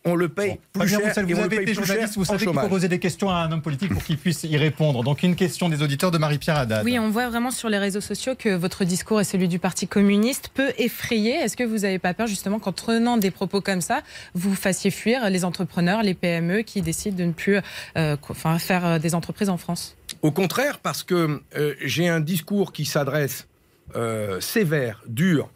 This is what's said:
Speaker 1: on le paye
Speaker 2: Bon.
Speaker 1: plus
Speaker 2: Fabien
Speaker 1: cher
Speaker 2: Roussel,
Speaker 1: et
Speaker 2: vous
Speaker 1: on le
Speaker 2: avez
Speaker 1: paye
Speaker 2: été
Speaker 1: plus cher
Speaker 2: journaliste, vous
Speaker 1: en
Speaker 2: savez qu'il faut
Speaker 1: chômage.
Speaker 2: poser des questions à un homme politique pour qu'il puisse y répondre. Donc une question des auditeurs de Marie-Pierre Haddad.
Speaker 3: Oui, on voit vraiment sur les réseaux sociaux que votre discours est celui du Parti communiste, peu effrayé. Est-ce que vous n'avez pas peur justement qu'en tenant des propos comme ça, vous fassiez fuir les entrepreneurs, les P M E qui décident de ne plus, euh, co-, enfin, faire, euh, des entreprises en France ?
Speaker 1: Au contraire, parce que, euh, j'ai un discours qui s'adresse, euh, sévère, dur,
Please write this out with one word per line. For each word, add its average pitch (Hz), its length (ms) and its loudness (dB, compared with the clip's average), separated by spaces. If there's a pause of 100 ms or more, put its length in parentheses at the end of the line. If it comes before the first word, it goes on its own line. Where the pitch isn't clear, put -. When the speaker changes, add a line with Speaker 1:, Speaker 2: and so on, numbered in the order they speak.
Speaker 1:
on 170 100 2
le 170 120 2
paye 202 220 -2
Speaker 2:
Bon. - 300 -8
Speaker 1:
plus - 0 -
Speaker 2:
Fabien 202 180 4
Speaker 1:
cher 208 100 2
Speaker 2:
Roussel, 196 220 0
Speaker 1:
et - 20 2
Speaker 2:
vous 196 60 2
Speaker 1:
on - 20 2
le 214 60 2
Speaker 2:
avez 214 100 0
Speaker 1:
paye 202 80 0
Speaker 2:
été 208 80 0
Speaker 1:
plus 202 140 -2
cher - 0 -
Speaker 2:
journaliste, 214 300 0
vous 196 40 -2
Speaker 1:
en 185 60 2
Speaker 2:
savez 202 140 0
qu'il 208 80 0
faut 170 40 0
Speaker 1:
chômage. 139 160 2
Speaker 2:
poser 185 200 2
des 175 100 0
questions 196 320 -2
à 180 60 2
un 165 160 0
homme 160 100 -2
politique 160 280 -4
pour - 140 -2
qu'il 151 140 -2
puisse - 240 -2
y 156 160 0
répondre. 147 440 2
Donc 139 200 0
une 180 120 4
question 180 360 0
des 147 100 0
auditeurs 151 300 2
de 170 80 2
Marie-Pierre 151 400 2
Haddad. 110 260 2
Speaker 3:
Oui, 240 140 2
on 220 100 0
voit 233 220 0
vraiment 233 200 -2
sur 233 200 -4
les 202 80 2
réseaux 202 240 0
sociaux 247 360 -4
que 202 160 0
votre 180 300 0
discours 190 380 0
est - 20 2
celui 185 240 0
du 175 100 0
Parti 185 300 -2
communiste, 202 640 2
peu 269 240 0
effrayé. 226 600 0
Est-ce 262 200 -2
que 247 80 -2
vous 220 140 -2
n'avez 190 200 0
pas 180 140 0
peur 220 140 -2
justement 202 320 -4
qu'en 196 140 -4
tenant 233 440 2
des 196 140 4
propos 196 320 -4
comme 190 180 0
ça, 254 220 -2 (320)
vous 190 200 0
fassiez 190 360 0
fuir 226 400 0
les 180 120 2
entrepreneurs, 180 600 0
les 196 100 2
P 180 140 -2
M 170 320 0
E - 20 2
qui 208 220 -4
décident 170 340 -4
de 180 80 0
ne 170 80 2
plus, 196 240 2 (400)
euh, 151 220 2
co-, - 140 -12
enfin, 165 260 0
faire, 180 260 0
euh, 165 140 4
des 165 160 0
entreprises 175 340 -2
en 180 80 0
France ? - 400 -8 (240)
Speaker 1:
Au 151 120 4
contraire, 226 480 0
parce - 220 -4
que, 160 380 0 (160)
euh, 147 160 0 (100)
j'ai 147 260 0
un 165 120 2
discours 190 540 -2
qui 156 100 -4
s'adresse, 143 640 -2 (500)
euh, 110 460 -2
sévère, 147 640 0
dur, 135 500 2